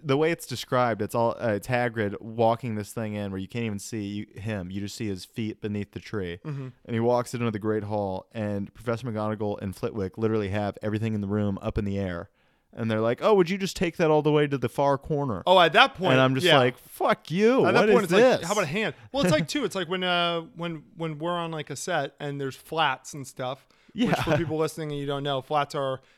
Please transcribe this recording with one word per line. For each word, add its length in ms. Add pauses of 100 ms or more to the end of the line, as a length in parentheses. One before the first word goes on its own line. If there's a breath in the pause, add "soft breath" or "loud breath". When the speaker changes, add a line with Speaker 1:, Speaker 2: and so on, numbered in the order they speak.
Speaker 1:
the 140
way 140
it's 160
described, 540
it's 120
all, 280
uh, 80
it's 180
Hagrid 540
walking 540
this 160
thing 220
in 180
where 80
you 80
can't 180
even 140
see 240
you, 220 (160)
him. 300
You 100
just 140
see 120
his 180
feet 360
beneath 300
the 80
tree. 460
Speaker 2:
Mm-hmm. 240 (160)
Speaker 1:
And 80
he 60
walks 340
into 180
the 80
Great 240
Hall, 500
and 400
Professor 320
McGonagall 560
and 140
Flitwick 420
literally 320
have 320
everything 320
in 80
the 60
room 340
up 160
in 80
the 140
air. 300 (420)
And 180
they're 120
like, 220
"Oh, 100
would 160
you 80
just 180
take 220
that 140
all 100
the 100
way 140
to 100
the 140
far 300
corner?" 480
Speaker 2:
Oh, 120
at 140
that 220
point, 180
Speaker 1:
And 80
I'm 140
just 100
Speaker 2:
yeah. 140
Speaker 1:
like, 180
"Fuck 540
you. 340
Speaker 2:
At 80
that 140
Speaker 1:
What 20
Speaker 2:
point, 80
Speaker 1:
is 60
Speaker 2:
it's 80
Speaker 1:
this?" 300
Speaker 2:
like, 40
how 80
about 120
a 20
hand? 260 (180 loud breath)
Well, 120
it's 80
like, 160
Speaker 1:
<laughs> 80
Speaker 2:
too, 100
it's 80
like 160
when, 140
uh, 380 (140)
when, 280 (120)
when 220
we're 180
on, 140
like, 220
a 40
set 440
and 200
there's 160
flats 600
and 100
stuff, 420 (260 soft breath)
which 120
Speaker 1:
Yeah. 160
Speaker 2:
for 160
people 200
listening 340
and 80
you 80
don't 160
know, 180
flats 320
are 280 (160 soft breath)